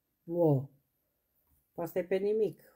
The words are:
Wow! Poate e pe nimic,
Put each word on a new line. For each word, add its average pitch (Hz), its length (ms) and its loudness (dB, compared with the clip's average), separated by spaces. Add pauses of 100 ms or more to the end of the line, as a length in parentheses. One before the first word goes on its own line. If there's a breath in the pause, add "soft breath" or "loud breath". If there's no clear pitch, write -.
(240)
Wow! 156 480 2 (1000)
Poate 170 280 -6
e 180 40 -4
pe 190 140 -2
nimic, 202 440 -2 (140)